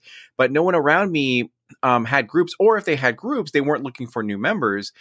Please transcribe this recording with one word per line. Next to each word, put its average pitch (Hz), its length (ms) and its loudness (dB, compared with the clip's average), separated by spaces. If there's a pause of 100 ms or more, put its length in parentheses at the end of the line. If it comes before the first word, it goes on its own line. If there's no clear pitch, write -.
(380)
But 127 120 2
no 147 140 2
one 180 120 2
around 165 360 2
me, 131 380 0 (340)
um, 123 220 2
had 123 240 0
groups, 175 300 0
or 214 180 4
if 202 80 -6
they 160 100 0
had 123 220 0
groups, 233 340 -6
they 147 80 2
weren't 139 240 -2
looking 127 240 -10
for 113 160 -6
new 104 140 -4
members. 110 640 -2